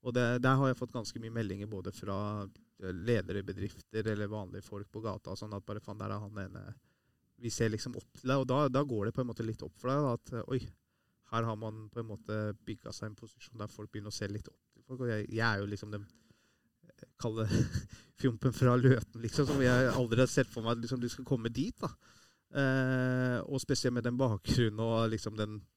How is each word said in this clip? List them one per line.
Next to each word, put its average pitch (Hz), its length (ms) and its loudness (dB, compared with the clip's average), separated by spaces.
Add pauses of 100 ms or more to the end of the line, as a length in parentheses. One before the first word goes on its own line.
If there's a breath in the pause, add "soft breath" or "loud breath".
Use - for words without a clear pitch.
Og 127 100 -4
det, 123 280 4
der 131 160 6
har 139 100 6
jeg 127 80 2
fått 123 160 -6
ganske 113 300 -8
mye 110 100 -10
meldinger 104 380 -2
både 98 260 -6
fra, 104 480 -4 (400)
eh, 92 80 -6
ledere 101 480 0
i - 20 -6
bedrifter 98 640 -6
eller 104 220 -2
vanlige 101 360 -8
folk 101 280 -12
på 110 100 -10
gata 95 300 -8
og 101 60 -8
sånn, 107 180 -10
at 101 100 -8
bare, 104 140 -8
«Faen, 104 180 -14
der 104 140 -6
er 104 80 -6
han 104 180 -12
ene. 95 380 -10 (640)
Vi 117 100 -6
ser 113 200 2
liksom 110 260 -4
opp - 180 -14
til - 160 -8
deg.» 135 120 4
Og 131 60 0
da, 139 200 4
da 131 160 2
går 113 220 0
det 113 100 -2
på 135 60 0
en 123 60 0
måte 113 180 -4
litt 110 180 -4
opp - 140 -10
for 120 100 -6
deg, 139 160 2
da, 127 100 2
at, 120 200 -8
eh, 120 180 -6
oi, 131 80 0 (720)
her 113 140 0
har 113 100 -2
man 110 340 -10
på 120 100 -8
en 113 100 -6
måte 107 560 -4
bygget 113 280 -10
seg - 140 -10
en 107 80 -10
posisjon - 420 -20
der 107 100 -8
folk 107 220 -14
begynner 104 220 -10
å - 20 -10
se 104 140 -4
litt 101 220 -6
opp - 100 -20 (140)
til - 100 -20
folk. 127 160 -12
Og 127 80 -2
jeg, 107 220 -2
jeg 110 180 0
er 104 140 2
jo 101 40 -4
liksom 104 260 -8
den, 104 140 -8 (840 soft breath)
eh, - 160 -20 (120)
kalde 110 300 -2
<laughs> - 720 0
fjompen 123 340 2
fra 123 220 6
Løten, 127 460 4
liksom, 135 260 2
som 139 140 4
jeg 123 320 6
aldri 117 260 2
har 131 80 8
sett 135 200 4
for - 140 -6
meg 113 140 2
at 117 80 -6
liksom, 123 160 -2
du 120 80 0
skal 127 160 -8
komme 113 300 0
dit, 165 260 -2
da. - 80 -4 (680 soft breath)
Eh, 127 920 2
og 135 140 0
spesielt 127 320 2
med 120 100 0
den 123 140 0
bakgrunnen 113 640 2
og 113 300 2
liksom 107 280 -4
den 107 240 -4 (160)